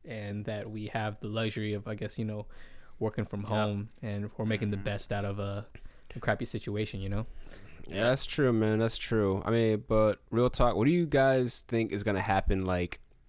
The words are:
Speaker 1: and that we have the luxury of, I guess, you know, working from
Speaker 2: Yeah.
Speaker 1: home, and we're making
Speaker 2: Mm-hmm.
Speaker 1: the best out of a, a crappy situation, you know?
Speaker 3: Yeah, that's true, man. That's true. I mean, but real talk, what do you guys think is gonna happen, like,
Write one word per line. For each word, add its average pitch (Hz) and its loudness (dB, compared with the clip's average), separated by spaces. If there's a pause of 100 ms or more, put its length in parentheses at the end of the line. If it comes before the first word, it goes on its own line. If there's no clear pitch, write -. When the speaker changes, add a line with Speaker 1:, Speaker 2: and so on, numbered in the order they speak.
Speaker 1:
and 104 -6
that 107 -6
we 107 -8
have 107 -4
the 110 -6
luxury 107 -2
of, 101 -6
I 107 -6
guess, 104 -6
you 110 -2
know, 107 -6 (520)
working 110 -2
from 101 -6
Speaker 2:
Yeah. 101 -8
Speaker 1:
home, 107 0 (120)
and 104 -6
we're 110 -4
making 110 0
Speaker 2:
Mm-hmm. 98 -2
Speaker 1:
the 107 -4
best 101 -4
out 101 -2
of 101 -4
a, 101 -4 (480)
a 120 -10
crappy - 0
situation, 104 -4
you 98 -4
know? 101 0 (600)
Speaker 3:
Yeah, 90 -2
that's 127 4
true, 135 2
man. 110 4
That's 113 2
true. 101 2
I - 0
mean, 113 2
but 110 4 (100)
real 123 4
talk, 120 4
what 107 4
do 151 6
you 175 4
guys 135 4
think 113 0
is 104 -2
gonna 101 2
happen, 95 2
like, 90 0 (300)